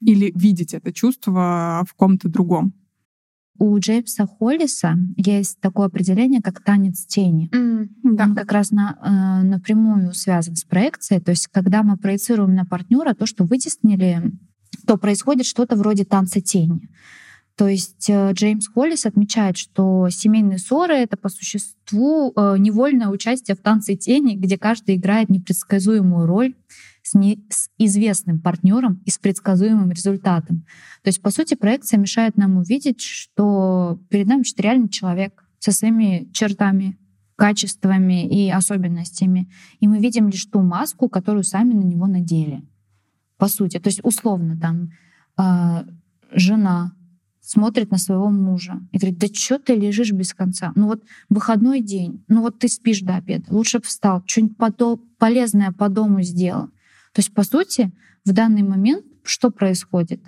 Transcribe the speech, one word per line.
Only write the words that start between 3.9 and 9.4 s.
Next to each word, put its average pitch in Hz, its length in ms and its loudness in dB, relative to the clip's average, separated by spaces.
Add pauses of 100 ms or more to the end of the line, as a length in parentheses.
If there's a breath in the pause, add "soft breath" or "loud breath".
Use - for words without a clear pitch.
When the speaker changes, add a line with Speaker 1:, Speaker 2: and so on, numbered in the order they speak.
Speaker 2:
Холлиса 240 680 -2 (180)
есть 202 460 -2
такое 196 260 0
определение, 196 540 0
как 190 200 -8
танец 196 440 0
тени. 165 480 0
Speaker 3:
М, 226 360 -2 (140)
да. 214 220 2
Speaker 2:
Он 208 100 2
как 208 160 -6
раз 208 200 0
на-, 202 300 0
э, 190 460 2